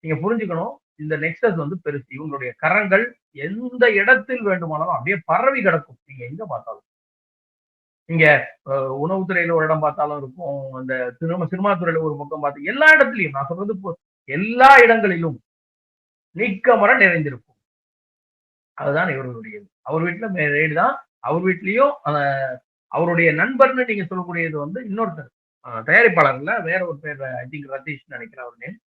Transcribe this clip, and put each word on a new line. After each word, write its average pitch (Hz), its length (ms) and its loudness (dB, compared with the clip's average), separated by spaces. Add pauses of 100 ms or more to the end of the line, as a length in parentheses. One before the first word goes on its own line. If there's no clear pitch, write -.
நீங்க 160 140 -2
புரிஞ்சுக்கணும், 196 560 -4 (220)
இந்த 151 200 -6
நெக்ஸஸ் 165 380 -2
வந்து 160 300 -4
பெருசு. 143 260 -6
இவங்களுடைய 139 460 -8
கரங்கள் 196 480 2 (280)
எந்த 233 580 0
இடத்தில் 240 520 2
வேண்டுமானாலும் 170 520 -2
அப்படியே 160 300 -4
பரவி 240 380 0
கிடக்கும். 165 420 -2
நீங்க 131 200 -18
எங்க 165 220 -12
பார்த்தாலும், 113 400 -14 (1200)
நீங்க, 165 180 4 (440)
அஹ், 135 240 -4
உணவுத்துறையில 175 580 -2
ஒரு 160 120 2
இடம் 156 160 0
பார்த்தாலும் 147 380 -2
இருக்கும், 139 540 -10
அந்த 127 460 -6
சினிமா, 170 280 -4
சினிமா 196 260 0
துறையில 165 300 -2
ஒரு 151 140 -4
பக்கம் 147 240 -10
பார்த்து, 143 220 -4
எல்லா 254 240 2
இடத்துலயும், 247 440 6
நான் 139 180 -6
சொல்றது 202 260 -6
இப்போ 190 160 -10 (380)
எல்லா 233 480 8
இடங்களிலும் 202 640 4 (1000)
நீக்கமர 214 600 4
நிறைந்திருக்கும். 165 600 0 (1200)
அதுதான் 147 300 -2
இவர்களுடையது. 117 580 -10 (140)
அவர் 156 220 -4
வீட்டுல 180 280 -4
மே-, 156 200 -2
ரெய்டு 151 240 0
தான். 214 200 2 (240)
அவர் 156 240 -4
வீட்லயும், 202 500 0 (120)
அஹ், 139 520 -2 (360)
அவருடைய 170 400 2
நண்பர்னு 254 520 2
நீங்க 208 200 -4
சொல்லக்கூடியது 170 520 -6
வந்து 170 280 -8
இன்னொருத்தர், 196 460 -8 (360)
அஹ், 113 180 -10
தயாரிப்பாளர்ல 165 760 2
வேற 180 240 -2
ஒரு 156 120 -10
பேர், 147 240 -12
I 127 280 -10
think 147 180 -12
ரதீஷ் 135 380 -12
நினைக்கிறேன் 120 380 -16
அவர் 120 140 -20
நேம் 147 200 -16 (120)